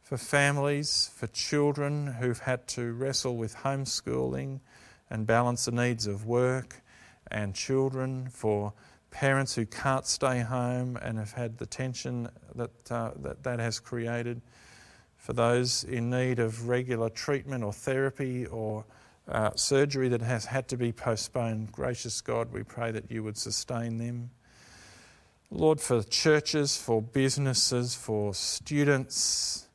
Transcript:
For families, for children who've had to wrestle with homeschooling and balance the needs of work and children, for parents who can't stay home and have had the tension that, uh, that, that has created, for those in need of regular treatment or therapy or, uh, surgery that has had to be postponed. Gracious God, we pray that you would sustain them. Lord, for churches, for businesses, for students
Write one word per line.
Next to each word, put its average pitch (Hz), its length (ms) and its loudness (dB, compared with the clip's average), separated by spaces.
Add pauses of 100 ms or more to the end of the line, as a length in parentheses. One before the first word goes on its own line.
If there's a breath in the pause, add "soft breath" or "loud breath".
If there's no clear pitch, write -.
For - 160 -4
families, 143 960 2
for - 120 -4
children 147 760 0
who've 123 340 0
had 127 300 -2
to 120 220 -2
wrestle 123 460 -2
with 113 180 -4
homeschooling 135 1040 -2 (500 loud breath)
and 110 160 -2
balance 120 400 4
the 120 60 -2
needs 120 340 2
of 104 200 -4
work 127 560 2 (500 loud breath)
and 104 240 -4
children, 131 760 0
for 104 440 0 (360 loud breath)
parents 135 460 2
who 113 100 2
can't 135 400 0
stay 127 340 2
home 123 640 -2
and 110 160 -4
have 107 160 -6
had 120 240 -4
the - 80 -6
tension 123 640 -6 (260)
that, - 360 -8
uh, 117 260 -2
that, - 260 -10
that 123 160 -2
has 113 200 -2
created, 117 640 -4 (760 loud breath)
for - 160 -6
those 120 500 4
in 120 260 -2
need 127 300 2
of 113 280 0
regular 123 420 0
treatment 135 540 -2
or 104 80 -2
therapy 131 760 -2
or, 107 400 -4 (420 loud breath)
uh, 110 280 2
surgery 139 540 4
that 117 120 2
has 117 240 0
had 131 220 -2
to 123 100 -4
be 120 140 2
postponed. 110 800 -2
Gracious 123 500 -4
God, 117 300 -2
we 110 120 -6
pray 117 280 -4
that 107 200 -8
you 110 120 -6
would 107 140 -6
sustain 113 600 -4
them. 120 340 -6 (1160 loud breath)
Lord, 156 320 4
for 120 220 4
churches, 151 720 4
for 113 240 2
businesses, 127 920 2
for 104 400 -2
students - 1400 0